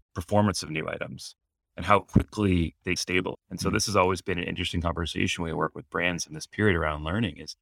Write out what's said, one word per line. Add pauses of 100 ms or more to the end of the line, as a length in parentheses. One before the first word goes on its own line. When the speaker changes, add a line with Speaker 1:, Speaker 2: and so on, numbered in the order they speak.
(140)
Speaker 1:
performance
of
new
items (400)
and
how
quickly
they
stable. (100)
And
so
Speaker 2:
Mm.
Speaker 1:
this
has
always
been
an
interesting
conversation
when
we
work
with
brands
in
this
period
around
learning
is,